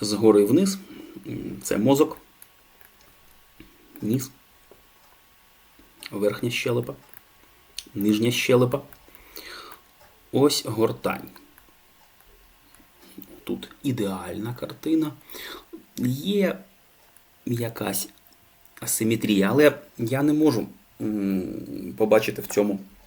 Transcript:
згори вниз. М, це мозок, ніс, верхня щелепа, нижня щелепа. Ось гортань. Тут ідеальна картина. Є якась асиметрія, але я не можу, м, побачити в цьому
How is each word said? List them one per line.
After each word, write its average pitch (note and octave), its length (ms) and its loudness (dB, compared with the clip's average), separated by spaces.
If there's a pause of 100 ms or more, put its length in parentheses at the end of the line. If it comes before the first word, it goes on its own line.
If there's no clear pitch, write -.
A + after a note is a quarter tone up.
згори G#2 440 6
вниз. F3 320 4 (500)
М, G#2 360 -10
це - 140 -4
мозок, C#3 400 4 (1800)
ніс, A#2+ 300 -2 (1800)
верхня G#2+ 400 -2
щелепа, A#2+ 420 -2 (1000)
нижня G#2+ 360 2
щелепа. B2 500 2 (1500)
Ось C#3 340 2
гортань. A2+ 640 -2 (2250)
Тут - 280 -8 (120)
ідеальна G2 680 -6
картина. D#3 580 -4 (1120)
Є G3 360 0 (840)
якась A#2 640 -4 (680)
асиметрія, G#2+ 680 2
але C#3+ 300 6 (180)
я B2+ 260 -2
не D3 100 4
можу, D3 340 2 (340)
м, G2 960 -4
побачити A2 440 2
в - 60 -12
цьому G2+ 320 0 (280)